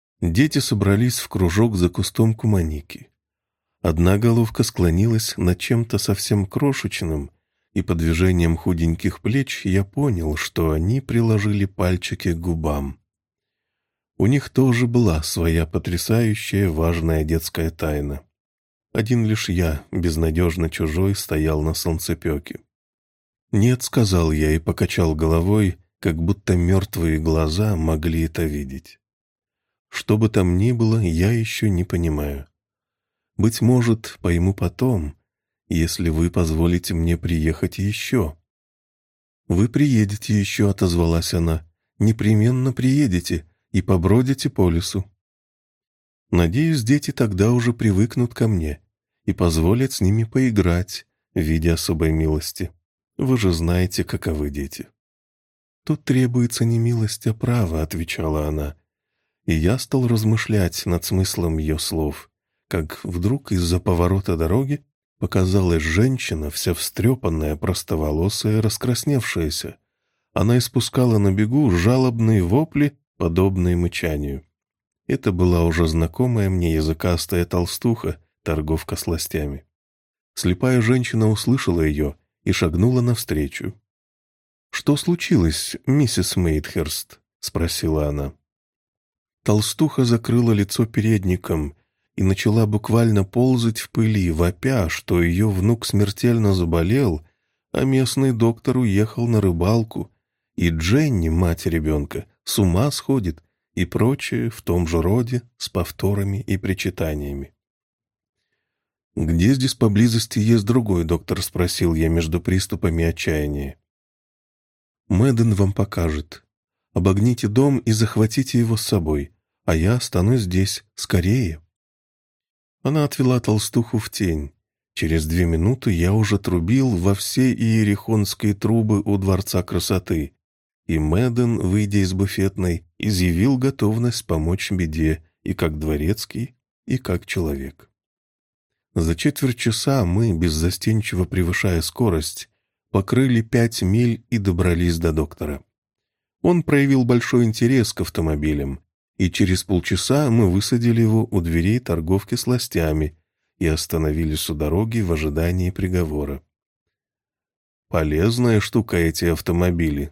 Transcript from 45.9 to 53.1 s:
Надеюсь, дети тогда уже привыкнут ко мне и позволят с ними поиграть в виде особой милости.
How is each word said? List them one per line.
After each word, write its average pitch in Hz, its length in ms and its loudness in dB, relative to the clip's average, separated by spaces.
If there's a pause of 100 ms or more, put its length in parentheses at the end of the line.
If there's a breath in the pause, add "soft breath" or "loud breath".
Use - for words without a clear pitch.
Надеюсь, 120 520 2
дети 139 300 0
тогда 104 400 0
уже 120 200 2
привыкнут 113 600 0
ко 117 140 0
мне 80 320 -2 (440)
и - 80 -2
позволят 90 600 2
с - 80 -8
ними 107 240 2
поиграть 104 840 0 (280)
в 95 60 0
виде 80 320 2
особой 80 400 0
милости. 78 600 -2 (440)